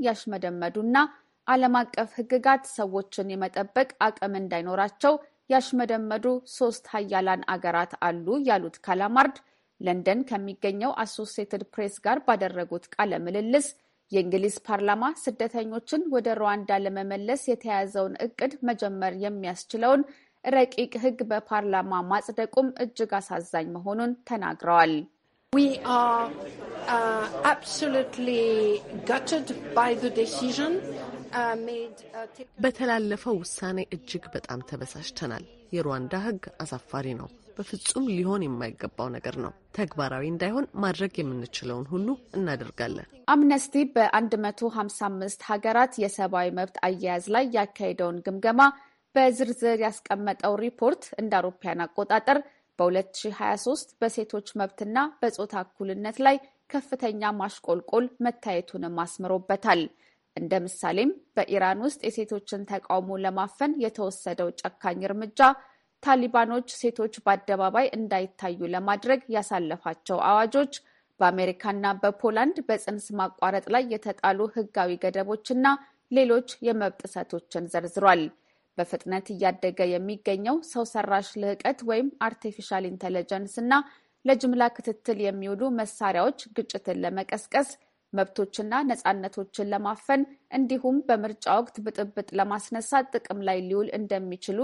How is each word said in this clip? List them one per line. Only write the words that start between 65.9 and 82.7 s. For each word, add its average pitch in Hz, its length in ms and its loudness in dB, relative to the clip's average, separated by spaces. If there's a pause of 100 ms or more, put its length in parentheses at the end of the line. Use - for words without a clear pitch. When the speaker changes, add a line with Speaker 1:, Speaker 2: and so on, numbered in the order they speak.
Speaker 1:
ታሊባኖች 247 720 2
ሴቶች 226 460 -2
በአደባባይ 196 720 2
እንዳይታዩ 190 680 -4 (100)
ለማድረግ 202 520 0 (120)
ያሳለፋቸው 175 920 -2
አዋጆች፣ 233 520 4 (460)
በአሜሪካና 190 640 2 (120)
በፖላንድ 220 640 2
በጽንስ 208 500 -2
ማቋረጥ 190 560 0
ላይ 247 200 4
የተጣሉ 202 520 0 (100)
ህጋዊ 202 400 0 (100)
ገደቦችና 208 640 0 (440)
ሌሎች 254 380 4 (140)
የመብት 220 380 0
ጥሰቶችን 175 680 -8
ዘርዝሯል። 175 560 4 (540)
በፍጥነት 185 520 -4
እያደገ 185 560 0
የሚገኘው 202 800 -2
ሰው 233 200 -4
ሰራሽ 196 440 0 (100)
ልህቀት 202 440 0
ወይም 233 260 0 (140)
አርቲፊሻል 214 640 -4